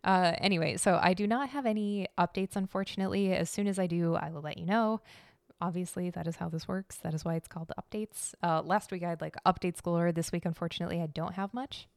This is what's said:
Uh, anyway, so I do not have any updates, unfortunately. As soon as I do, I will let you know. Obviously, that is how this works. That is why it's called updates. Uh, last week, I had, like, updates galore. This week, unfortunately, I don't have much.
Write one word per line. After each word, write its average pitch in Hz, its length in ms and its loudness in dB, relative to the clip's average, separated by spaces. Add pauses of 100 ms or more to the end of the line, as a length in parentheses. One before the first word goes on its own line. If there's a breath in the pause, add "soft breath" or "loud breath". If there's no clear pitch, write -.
Uh, 185 340 6
anyway, 165 400 2
so 180 240 6
I 185 120 6
do 208 120 0
not 247 240 0
have 277 160 -4
any 208 420 0 (100)
updates, 190 380 0
unfortunately. 190 800 0
As 165 160 0
soon 202 180 0
as 196 120 0
I 185 80 2
do, 170 280 2
I 151 140 -2
will 160 120 -8
let 151 160 -8
you 165 80 -8
know. 220 360 2 (580 loud breath)
Obviously, 180 520 -2
that 165 160 -6
is 170 80 -4
how 170 140 -4
this 160 180 -4
works. 185 300 -6
That 165 160 -4
is 156 120 -4
why 165 100 0
it's 165 120 -4
called 165 320 -10
updates. - 640 -8
Uh, 160 180 4
last 190 300 0
week, 180 120 -4
I 175 60 -2
had, 170 120 -4
like, 160 140 -8 (100)
updates 180 360 2
galore. 170 300 4
This 165 200 -2
week, 170 140 -2
unfortunately, 170 560 -2
I 160 60 -2
don't 160 260 -6
have 196 200 -6
much. 254 440 -10